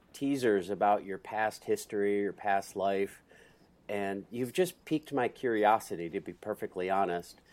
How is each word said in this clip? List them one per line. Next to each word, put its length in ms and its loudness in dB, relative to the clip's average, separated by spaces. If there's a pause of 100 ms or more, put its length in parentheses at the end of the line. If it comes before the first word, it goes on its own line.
(140)
teasers 560 2
about 340 2
your 140 -8
past 460 -4
history, 580 0
your 100 0
past 440 -2
life, 480 -2 (680)
and 400 -4
you've 240 -4
just 320 -2
piqued 260 -4
my 160 0
curiosity, 840 2
to 80 -4
be 140 -8
perfectly 580 -6
honest. 500 -2 (120)